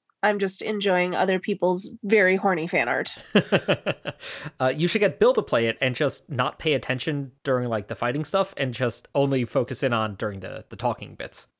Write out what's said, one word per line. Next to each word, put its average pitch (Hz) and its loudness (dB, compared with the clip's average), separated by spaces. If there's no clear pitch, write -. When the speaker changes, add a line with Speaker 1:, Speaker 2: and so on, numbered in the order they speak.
Speaker 1:
I'm 208 4
just 190 -2
enjoying 185 2
other 185 2
people's 180 0
very 190 6
horny 185 0
fan 131 0
art. 127 -2
Speaker 2:
<laughs> - 0
Uh, 131 2
you 160 2
should 196 2
get 196 2
Bill 247 6
to 196 2
play 117 2
it 113 0
and 127 0
just - -2
not 127 -2
pay 156 0
attention 135 -4
during, 123 0
like, 107 -2
the 113 -8
fighting 127 -2
stuff 190 0
and 131 -2
just - -4
only 139 2
focus 127 -2
in 123 2
on 107 -2
during 104 -6
the, 98 -12
the 104 -16
talking 107 -4
bits. - -12